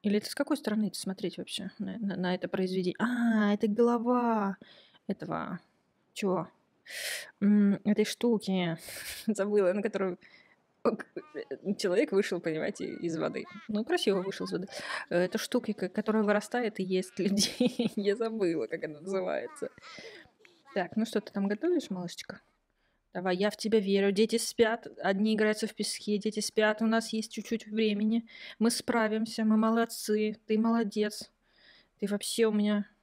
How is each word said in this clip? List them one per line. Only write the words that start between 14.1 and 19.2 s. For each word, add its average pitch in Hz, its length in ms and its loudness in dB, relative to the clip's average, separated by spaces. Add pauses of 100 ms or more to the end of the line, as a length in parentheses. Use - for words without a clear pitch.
вышел 190 240 -6
из 190 80 -6
воды. 180 140 -4 (420)
Э, 175 80 0
эта 180 200 0
штука, 233 360 -2
ка-, 180 160 -4
которая 220 340 0
вырастает 208 560 0
и 190 40 0
ест 185 360 -2
людей. 208 720 2
<laughs> - 40 -10
Я 202 180 2
забыла, 196 520 0
как 160 180 -6
она 151 160 -10
называется. 185 680 -4 (1040)